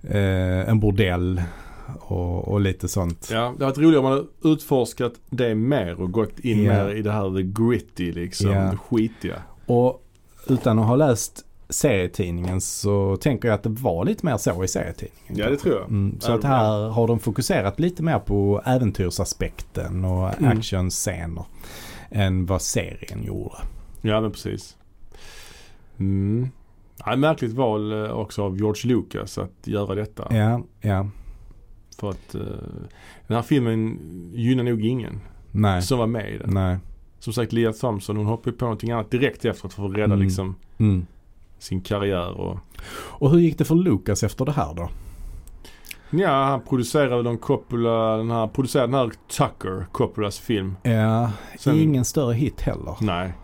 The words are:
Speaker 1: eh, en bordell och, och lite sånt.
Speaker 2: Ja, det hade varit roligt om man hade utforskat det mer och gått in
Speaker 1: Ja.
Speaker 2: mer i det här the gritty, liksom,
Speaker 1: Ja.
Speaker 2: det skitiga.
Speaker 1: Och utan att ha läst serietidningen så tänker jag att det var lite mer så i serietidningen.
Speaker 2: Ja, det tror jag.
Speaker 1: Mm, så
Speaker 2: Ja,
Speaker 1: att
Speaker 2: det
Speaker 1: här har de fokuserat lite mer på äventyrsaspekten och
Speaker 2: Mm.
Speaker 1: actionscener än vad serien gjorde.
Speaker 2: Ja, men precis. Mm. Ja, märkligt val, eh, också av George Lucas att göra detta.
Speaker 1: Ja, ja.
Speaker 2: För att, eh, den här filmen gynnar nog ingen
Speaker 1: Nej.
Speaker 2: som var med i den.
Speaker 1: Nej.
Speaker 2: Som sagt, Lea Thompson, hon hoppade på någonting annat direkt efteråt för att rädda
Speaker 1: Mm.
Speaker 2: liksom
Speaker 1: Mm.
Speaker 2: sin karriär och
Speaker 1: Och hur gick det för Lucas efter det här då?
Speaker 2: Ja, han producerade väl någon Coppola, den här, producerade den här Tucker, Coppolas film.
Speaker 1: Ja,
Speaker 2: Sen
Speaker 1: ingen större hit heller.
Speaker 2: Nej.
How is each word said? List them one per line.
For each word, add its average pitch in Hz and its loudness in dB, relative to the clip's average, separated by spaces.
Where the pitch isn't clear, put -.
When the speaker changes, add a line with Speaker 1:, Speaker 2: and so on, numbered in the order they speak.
Speaker 1:
eh, 95 2
en 110 6
bordell 92 2
och, 90 -4
och 101 2
lite 95 0
sånt. 85 -2
Speaker 2:
Ja, 113 0
det 117 2
hade 135 -2
varit 135 0
roligt 156 8
om 131 6
man 131 4
hade 143 0
utforskat 127 0
det 120 0
mer 107 0
och 92 -2
gått 107 -2
in 107 2
Speaker 1:
Ja. 104 6
Speaker 2:
mer 101 2
i 110 -4
det 104 0
här 98 -2
the 95 2
gritty, 98 0
liksom, 92 -2
Speaker 1:
Ja. 98 4
Speaker 2:
det 95 0
skitiga. 110 -2
Speaker 1:
Och 123 2
utan 123 4
att 113 4
ha 120 4
läst 139 2
serietidningen 90 0
så 98 0
tänker 123 0
jag 110 4
att - -6
det 113 0
var 107 0
lite 226 -2
mer 135 0
så 92 0
i 95 0
serietidningen. - -8
Speaker 2:
Ja, 104 0
det 139 2
tror 139 2
jag. 95 -6
Speaker 1:
Mm, 101 0
så 120 -2
Speaker 2:
Ja, 117 4
Speaker 1:
att 110 0
Speaker 2:
det 143 0
Speaker 1:
här 110 2
har 113 2
de 117 2
fokuserat 104 0
lite 175 -2
mer 156 0
på 101 2
äventyrsaspekten 92 -2
och 92 0
Speaker 2:
Mm. 120 4
Speaker 1:
actionscener 90 -4
än 92 2
vad 90 0
serien - -6
gjorde. 101 -8
Speaker 2:
Ja, 110 2
men 110 -2
precis. - -10
Mm. 98 0
Ja, 110 0
märkligt 139 2
val, 107 0
eh, 107 -6
också 110 -4
av 95 -2
George 107 0
Lucas 101 -4
att 95 -6
göra 101 -2
detta. - -6
Speaker 1:
Ja, 113 2
ja. 101 0
Speaker 2:
För 104 -6
att, - -12
eh, 98 -6
den 107 0
här 117 0
filmen 113 2
gynnar 120 2
nog 117 0
ingen 117 -2
Speaker 1:
Nej. 98 4
Speaker 2:
som 123 2
var 113 2
med 107 -4
i - -8
den. - -2
Speaker 1:
Nej. 95 2
Speaker 2:
Som 117 -6
sagt, 113 0
Lea 113 2
Thompson, 107 -2
hon 104 0
hoppade 117 -2
på 127 -2
någonting 113 -2
annat 113 -2
direkt 127 0
efteråt 98 -2
för 101 -6
att 95 -2
rädda 104 0
Speaker 1:
Mm. 98 4
Speaker 2:
liksom 95 0
Speaker 1:
Mm. 98 2
Speaker 2:
sin - -4
karriär 95 -2
och 92 -6
Speaker 1:
Och - 0
hur 170 8
gick 170 6
det 147 2
för 160 4
Lucas 131 2
efter 117 -2
det 139 0
här 98 -2
då? 85 -6
Speaker 2:
Ja, 180 2
han 135 0
producerade 127 2
väl 120 2
någon 120 0
Coppola, 113 2
den 113 -2
här, 113 0
producerade 127 2
den 131 2
här 117 0
Tucker, 95 -2
Coppolas 104 -2
film. 98 -2
Speaker 1:
Ja, 113 2
Speaker 2:
Sen 151 4
Speaker 1:
ingen 147 4
större 123 0
hit 117 -2
heller. - -4
Speaker 2:
Nej. 92 -2